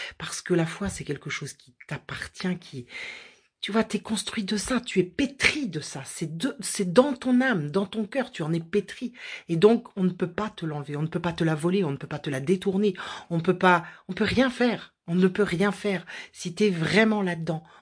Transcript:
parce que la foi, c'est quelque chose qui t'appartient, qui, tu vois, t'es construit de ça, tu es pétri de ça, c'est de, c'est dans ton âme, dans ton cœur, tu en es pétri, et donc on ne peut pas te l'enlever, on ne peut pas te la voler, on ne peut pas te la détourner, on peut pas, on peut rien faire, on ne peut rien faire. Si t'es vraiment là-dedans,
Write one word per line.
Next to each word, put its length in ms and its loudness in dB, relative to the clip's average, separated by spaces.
parce 240 -10
que 120 -2
la 120 4
foi, 240 -6
c'est 160 -8
quelque 240 -8
chose 240 -8
qui 200 -20
t'appartient, 720 -6
qui, 260 -12
tu 100 -6
vois, 120 4
t'es 160 -2
construit 440 -4
de 140 -2
ça, 240 -2
tu 180 0
es 40 6
pétri 640 0
de 120 -6
ça, 240 -10
c'est 320 -8
de, 240 -2
c'est 320 -2
dans 220 6
ton 260 2
âme, 300 2
dans 160 0
ton 200 -4
cœur, 260 -4
tu 100 -10
en 100 -2
es 80 2
pétri, 540 -4
et 80 -2
donc 400 6
on 80 0
ne 60 4
peut 220 -2
pas 180 -2
te 160 -10
l'enlever, 320 -6
on 60 -2
ne 40 0
peut 140 -4
pas 100 0
te 120 -2
la 120 4
voler, 300 2
on 60 0
ne 60 -4
peut 100 -12
pas 120 -8
te 120 -6
la 100 -2
détourner, 540 2
on 100 0
peut 180 2
pas, 280 6
on 40 -8
peut 120 0
rien 240 4
faire, 460 -2
on 80 -4
ne 140 4
peut 160 0
rien 280 2
faire. 340 -4
Si 220 -10
t'es 160 4
vraiment 500 4
là-dedans, 420 -2